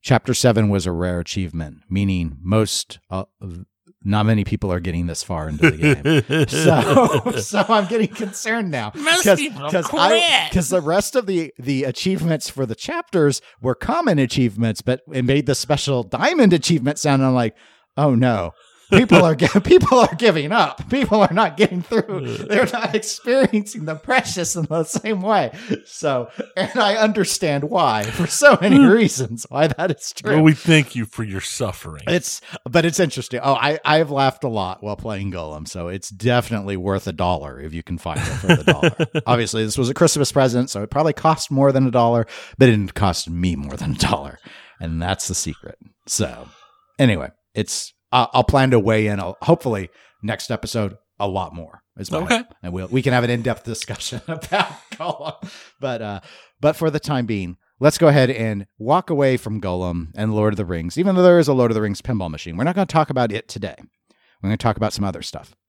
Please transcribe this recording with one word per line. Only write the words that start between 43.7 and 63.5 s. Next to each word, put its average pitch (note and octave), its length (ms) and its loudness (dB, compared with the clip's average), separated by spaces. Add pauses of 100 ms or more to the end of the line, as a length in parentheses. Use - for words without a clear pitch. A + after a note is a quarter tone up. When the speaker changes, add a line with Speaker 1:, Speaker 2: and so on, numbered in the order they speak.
Speaker 1:
than - 160 -6
a - 60 -6
dollar, C#3+ 420 -2 (400)
and D#2+ 200 -6
that's F#2 280 -4
the F#2 80 -6
secret. - 420 -10 (300)
So, - 400 -6 (500)
anyway, G2+ 320 2 (240)
it's, - 380 -6 (200)
uh, B2+ 200 4
I'll B2+ 100 4
plan C3 300 4
to A#2 80 6
weigh A2 260 2
in, G#2 140 -2
uh, F2+ 220 -8
hopefully, A2+ 460 0 (320)
next G#2+ 300 -6
episode, A2 460 -4 (240)
a G2+ 80 0
lot F#2 260 -6
more, E2 300 -16 (120)
is G2 140 -12
my D#3 80 -2
Speaker 2:
Okay. F3+ 200 0
Speaker 1:
hope. - 220 -10
And F2+ 120 -8
we'll, F#2 160 -8
we B2+ 140 -2
can B2+ 100 2
have B2 100 4
an A#2+ 80 -2
in-depth A#2 320 -4
discussion - 600 -10
<laughs> - 20 -14
about E3 460 -4 (180)
Golem. - 580 -10 (320)
But, B2 220 -6
uh, G2+ 180 -8 (400)
but D3+ 140 2
for D#3+ 160 0
the D3 80 -4
time C3 280 -2
being, F#2+ 300 -4 (220)
let's C#3+ 200 2
go E3 100 6
ahead C#3 220 6
and A2 360 -4 (120)
walk D3 320 0
away C#3 260 2
from G#2+ 240 -6
Golem F2+ 460 -4 (100)
and G#2+ 180 -2
Lord G#2+ 200 2
of - 20 -6
the G#2 80 -4
Rings, E2+ 340 -6
even F#3 160 2
though F3+ 80 2
there F3 160 8
is D#3 80 4
a D3 80 0
Lord A#2+ 160 4
of A2 60 0
the G#2 60 0
Rings G2+ 200 -4
pinball G2+ 300 -4
machine. E2 240 -12
We're G#2+ 80 -4
not F3 100 -2
gonna F#3+ 120 0
talk D#3 240 0
about B2 200 0
it G2+ 160 -8
today. G2 300 -10 (680)